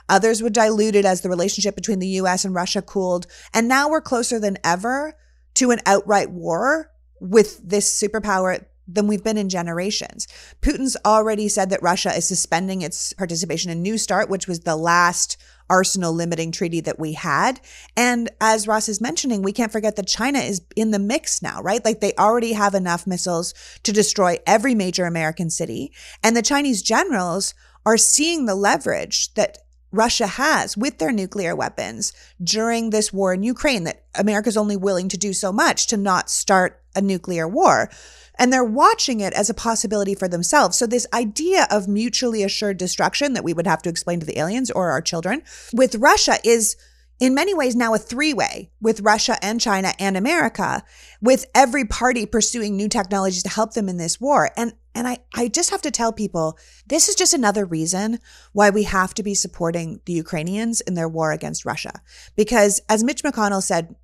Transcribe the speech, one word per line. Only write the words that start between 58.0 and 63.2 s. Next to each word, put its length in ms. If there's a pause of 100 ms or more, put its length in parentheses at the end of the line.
why 180
we 140
have 300
to 100
be 100
supporting 720
the 60
Ukrainians 680
in 140
their 140
war 240
against 320
Russia. 380 (340)
Because 520
as 140
Mitch 220